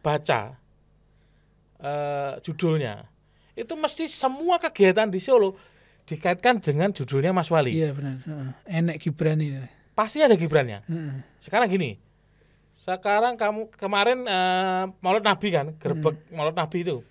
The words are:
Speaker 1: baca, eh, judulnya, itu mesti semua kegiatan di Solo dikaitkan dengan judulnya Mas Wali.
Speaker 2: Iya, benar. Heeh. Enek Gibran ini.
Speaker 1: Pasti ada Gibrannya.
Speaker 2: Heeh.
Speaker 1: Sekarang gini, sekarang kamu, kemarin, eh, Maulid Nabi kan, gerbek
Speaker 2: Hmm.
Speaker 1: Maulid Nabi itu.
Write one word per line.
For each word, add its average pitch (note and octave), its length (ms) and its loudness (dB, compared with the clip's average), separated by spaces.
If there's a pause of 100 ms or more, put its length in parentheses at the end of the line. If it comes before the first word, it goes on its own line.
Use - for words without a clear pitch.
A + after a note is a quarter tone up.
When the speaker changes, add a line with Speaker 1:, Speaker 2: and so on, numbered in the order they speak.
Speaker 1:
baca, D3 560 -2 (1200)
eh, C#3+ 640 -4
judulnya, D#3 640 -2 (480)
itu A3+ 220 -8
mesti D#4 320 -4
semua D4 520 -2
kegiatan G#3 480 4
di F#3+ 120 -4
Solo G3+ 340 4 (580)
dikaitkan F3+ 480 2
dengan D#3+ 320 0
judulnya C#3 400 0
Mas F3+ 160 0
Wali. D#3+ 260 2
Speaker 2:
Iya, D#3 220 0
benar. C#3 260 -8
Heeh. C#3+ 300 -10 (180)
Enek E3 300 -2
Gibran D#3 400 -2
ini. C#3+ 240 -4 (300)
Speaker 1:
Pasti A3 260 -2
ada C#4 160 8
Gibrannya. C#3+ 480 0
Speaker 2:
Heeh. D3+ 400 -8 (160)
Speaker 1:
Sekarang A3+ 280 0
gini, E3 280 -2 (760)
sekarang G#3 640 0
kamu, G#3+ 340 -2
kemarin, G#3 540 0
eh, F#3 600 0 (140)
Maulid G3 240 2
Nabi G#3 280 2
kan, D3+ 160 0 (100)
gerbek D#3 420 -2
Speaker 2:
Hmm. - 160 -20
Speaker 1:
Maulid D#3+ 200 -2
Nabi E3+ 260 -2
itu. E3+ 160 -4 (140)